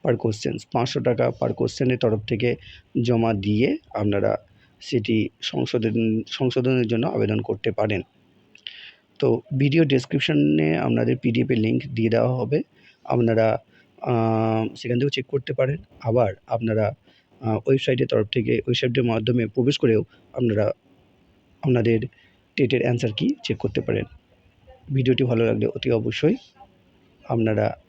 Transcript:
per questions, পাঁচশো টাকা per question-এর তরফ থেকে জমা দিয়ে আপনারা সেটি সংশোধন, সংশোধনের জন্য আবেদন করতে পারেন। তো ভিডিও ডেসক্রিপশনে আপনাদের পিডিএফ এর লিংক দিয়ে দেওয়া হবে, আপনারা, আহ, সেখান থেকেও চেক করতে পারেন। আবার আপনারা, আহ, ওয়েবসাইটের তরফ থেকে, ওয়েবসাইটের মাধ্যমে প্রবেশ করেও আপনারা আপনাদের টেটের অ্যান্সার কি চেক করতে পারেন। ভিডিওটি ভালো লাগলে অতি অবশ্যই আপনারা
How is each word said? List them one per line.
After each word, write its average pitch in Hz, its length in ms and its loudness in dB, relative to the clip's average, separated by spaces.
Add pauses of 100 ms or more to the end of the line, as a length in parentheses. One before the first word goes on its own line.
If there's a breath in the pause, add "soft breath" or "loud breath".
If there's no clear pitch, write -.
per 135 140 2
questions, - 540 -4
পাঁচশো 127 280 0
টাকা 123 400 0
per 120 140 -2
question-এর 123 440 0
তরফ 110 280 0
থেকে 120 300 0 (460 loud breath)
জমা 113 320 2
দিয়ে 104 440 0 (160)
আপনারা 104 440 0 (420 soft breath)
সেটি 110 500 -2 (120)
সংশোধন, 113 840 -2
সংশোধনের 127 600 0
জন্য 117 200 0
আবেদন 107 340 0
করতে 107 300 -4
পারেন। 104 300 -2 (1160 loud breath)
তো 120 220 2 (160)
ভিডিও 143 260 4
ডেসক্রিপশনে 151 920 2
আপনাদের 117 400 0
পিডিএফ 127 340 0
এর 120 80 2
লিংক 120 280 0
দিয়ে 113 220 0
দেওয়া 117 280 2
হবে, 127 240 -2 (420 soft breath)
আপনারা, 113 540 2 (440 soft breath)
আহ, 113 760 0
সেখান 120 240 -4
থেকেও 143 100 0
চেক 131 180 -4
করতে 139 260 -4
পারেন। 135 240 0 (240)
আবার 113 320 2 (140)
আপনারা, 113 460 0 (480 soft breath)
আহ, 110 240 0
ওয়েবসাইটের 131 420 0
তরফ 110 200 0
থেকে, 120 240 -2
ওয়েবসাইটের 120 520 0
মাধ্যমে 113 440 0
প্রবেশ 123 300 0
করেও 113 260 2 (300 soft breath)
আপনারা 110 380 0 (920)
আপনাদের 117 360 4 (560 soft breath)
টেটের 131 260 2
অ্যান্সার 120 300 0
কি 254 320 -2
চেক - 140 -4
করতে - 240 -4
পারেন। - 240 -2 (880)
ভিডিওটি 131 300 2
ভালো 117 220 2
লাগলে 113 220 0
অতি - 240 -4
অবশ্যই 117 440 0 (880)
আপনারা 110 520 0 (120)